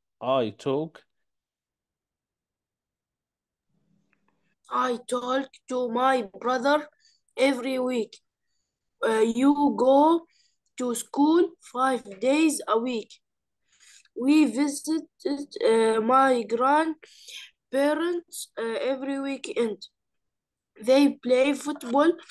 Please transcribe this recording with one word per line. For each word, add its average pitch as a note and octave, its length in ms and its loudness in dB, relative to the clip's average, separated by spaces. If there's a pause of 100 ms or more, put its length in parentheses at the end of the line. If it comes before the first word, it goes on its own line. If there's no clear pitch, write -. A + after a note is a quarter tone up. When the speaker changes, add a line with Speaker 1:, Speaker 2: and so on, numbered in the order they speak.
(240)
Speaker 1:
I B2 280 -2
talk. C#3+ 500 -6 (3750)
Speaker 2:
I B3 280 -2
talk B3+ 520 -4 (220)
to B3+ 180 -2
my B3+ 340 0 (200)
brother C4 440 0 (500)
every C4 420 0
week. B3+ 340 -4 (920)
Uh, A3 220 2 (140)
you C#4+ 140 4 (240)
go C#4+ 480 4 (540)
to B3 160 -4
school D#4 480 2 (300)
five B3+ 300 -2 (160)
days C#4+ 360 2 (120)
a A3 120 0
week. A#3+ 320 -6 (1160)
We D4+ 200 6
visited, C#4+ 1040 -4 (240)
uh, A3+ 280 2 (160)
my C4 280 4 (100)
grandparents, D4+ 1800 -4 (260)
uh, A3+ 140 -6 (140)
every C4+ 360 -6
weekend. A#3+ 520 -6 (1080)
They C#4 140 6 (220)
play C4 280 2
football C#4+ 560 0 (220)